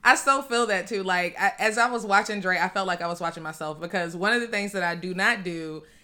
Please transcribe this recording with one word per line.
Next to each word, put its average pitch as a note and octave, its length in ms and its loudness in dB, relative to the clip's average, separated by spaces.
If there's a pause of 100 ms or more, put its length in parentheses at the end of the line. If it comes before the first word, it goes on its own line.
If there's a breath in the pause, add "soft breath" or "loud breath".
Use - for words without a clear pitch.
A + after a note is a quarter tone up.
I - 120 8
so C#4 280 2
feel A#3+ 240 0
that, F#3+ 200 0
too. G3+ 160 -2
Like, F3+ 360 0
I, F#3+ 200 2
as G#3+ 200 0
I A#3 100 4
was A#3 160 -4
watching G#3 340 4
Dre, F3+ 200 0
I F#3 100 0
felt G3 180 -2
like F3 140 -2
I E3+ 60 -2
was E3+ 120 -6
watching E3 240 -6
myself, D#3 380 -8
because E3+ 340 -4
one G3 180 2
of A#3+ 80 2
the A#3 60 -4
things G3+ 260 -4
that F#3+ 100 -2
I E3+ 120 0
do F3 200 -6
not G3+ 280 0
do D#3+ 400 -8 (200 soft breath)